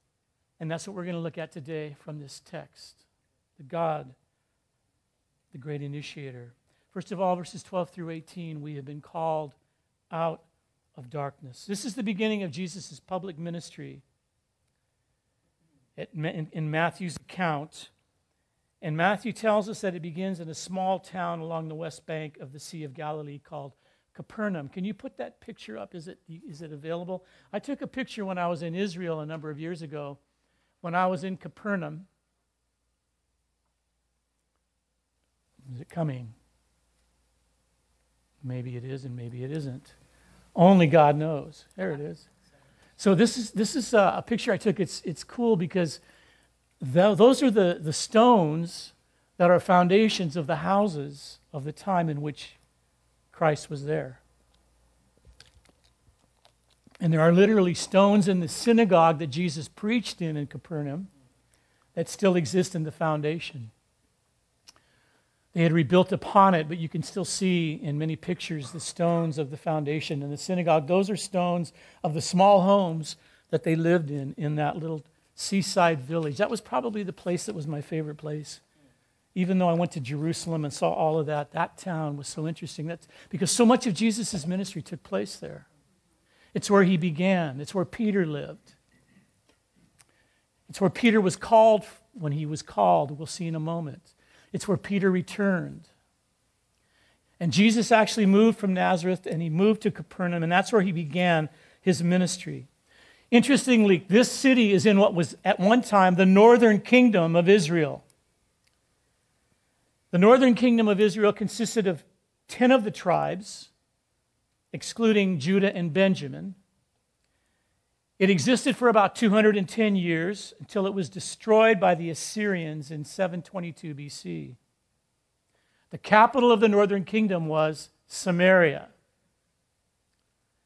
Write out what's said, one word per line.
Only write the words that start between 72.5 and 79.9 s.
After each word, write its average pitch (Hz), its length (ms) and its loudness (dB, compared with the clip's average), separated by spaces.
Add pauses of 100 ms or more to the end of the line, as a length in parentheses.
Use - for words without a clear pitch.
homes 175 540 0 (340)
that 156 140 -2
they 160 120 0
lived 165 360 2
in, 143 260 -8
in 151 200 -4
that 147 200 -2
little 160 260 -8 (300)
seaside 175 680 0
village. 147 360 -4
That 208 140 -2
was 226 100 -6
probably 220 400 -4
the 175 100 -8
place - 360 -6
that 208 80 -10
was 151 100 -10
my 147 160 -8
favorite 151 360 -8
place. 151 420 -12 (720)
Even 185 240 0
though 180 100 2
I 170 60 2
went 170 200 -2